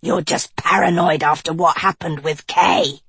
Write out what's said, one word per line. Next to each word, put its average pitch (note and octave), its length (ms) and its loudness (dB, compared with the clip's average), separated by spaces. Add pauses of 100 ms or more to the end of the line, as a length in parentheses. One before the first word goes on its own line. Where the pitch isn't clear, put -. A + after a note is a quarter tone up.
You're E3+ 200 0
just - 340 -4
paranoid F3 680 2
after D3+ 300 -2
what E3 240 2
happened E3+ 440 -2
with D3+ 260 -6
Kay - 600 2